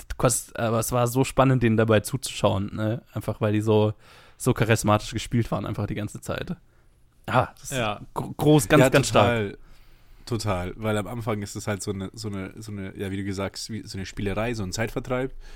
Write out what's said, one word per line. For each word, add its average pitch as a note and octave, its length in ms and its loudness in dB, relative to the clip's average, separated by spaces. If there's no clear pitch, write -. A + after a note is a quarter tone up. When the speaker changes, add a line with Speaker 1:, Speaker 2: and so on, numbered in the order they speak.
Speaker 1:
kost-, - 420 0
aber A2+ 200 0
es - 120 -4
war B2 160 2
so B2 160 2
spannend, C3 400 4
denen A2 140 6
dabei A2 240 6
zuzuschauen, - 760 -2
ne? G#2+ 260 -2
Einfach - 280 -6
weil G#2+ 120 2
die G#2+ 80 2
so, G#2+ 320 4
so - 160 2
charismatisch G#2+ 580 2
gespielt A2+ 400 -2
waren, G2+ 140 -2
einfach G#2 220 -4
die - 80 -6
ganze G#2+ 260 -8
Zeit. - 340 -6
Ah, B2 220 2
das - 120 -12
ist C3+ 60 -4
Speaker 2:
Ja. G#2+ 240 -2
Speaker 1:
gro-, - 200 -6
groß, D3 340 6
ganz, D3+ 140 8
Speaker 3:
Ja, B2+ 80 6
Speaker 1:
ganz C3 180 4
stark. A2 200 6
Speaker 3:
total. A2+ 300 0
Total, G2 520 -4
weil A2 200 0
am G#2 100 -4
Anfang A2 340 -4
ist G2+ 140 -8
es G#2 120 -10
halt G2+ 160 -4
so G#2 80 -4
eine, F#2+ 220 -6
so A2 160 -10
eine, F#2+ 320 -8
so G#2+ 100 -14
eine, G2 260 -10
ja, G2 140 -6
wie G2 60 -4
du G2+ 60 -4
gesagt G2 340 -4
hast, - 120 -10
wie A2 160 -8
so - 120 -12
eine F#2 80 -8
Spielerei, G#2 480 -4
so A2 100 -6
ein F#2 80 -6
Zeitvertreib. B2+ 640 -4